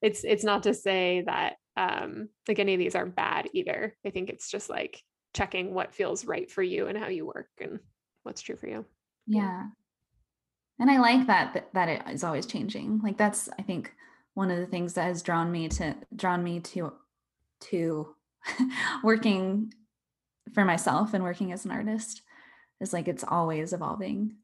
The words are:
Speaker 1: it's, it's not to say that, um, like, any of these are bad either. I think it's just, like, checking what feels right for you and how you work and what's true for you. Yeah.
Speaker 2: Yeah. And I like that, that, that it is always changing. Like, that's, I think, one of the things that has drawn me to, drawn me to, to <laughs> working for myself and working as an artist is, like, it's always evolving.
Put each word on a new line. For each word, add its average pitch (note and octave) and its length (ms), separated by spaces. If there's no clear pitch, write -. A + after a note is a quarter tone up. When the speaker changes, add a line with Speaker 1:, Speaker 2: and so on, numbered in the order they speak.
Speaker 1:
it's, G#3+ 220
it's G#3 220
not G3+ 180
to G3+ 100
say F3+ 520
that, - 300
um, - 540
like, G#3 120
any G3 160
of F3+ 40
these F3+ 160
are F3+ 120
bad - 460
either. G3 520
I G3 60
think F#3+ 180
it's - 200
just, G#3 200
like, - 320
checking F#3+ 400
what F#3 200
feels F#3+ 320
right F3+ 240
for - 140
you F#3 240
and G3+ 100
how G#3+ 100
you E3 180
work - 240
and - 200
what's - 220
true - 120
for - 120
you. G#3+ 180
Yeah. G#3+ 140
Speaker 2:
Yeah. F#3+ 220
And B3 100
I C#4 80
like B3+ 300
that, F#3+ 260
that, - 220
that F3+ 120
it D#3+ 220
is - 140
always D#3+ 240
changing. - 560
Like, G#3 120
that's, G#3 320
I - 20
think, - 320
one F#3+ 160
of F3 80
the F3+ 80
things F3 300
that F3+ 80
has F3 180
drawn E3+ 300
me E3 180
to, D#3 260
drawn F3+ 280
me F3 180
to, E3+ 320
to E3 540
<laughs> - 460
working G#3+ 680
for G3+ 120
myself F3 480
and F#3+ 100
working F3+ 280
as F3+ 140
an F#3 60
artist G#3+ 520
is, F#3+ 100
like, E3+ 160
it's E3 160
always D#3+ 480
evolving. G3 720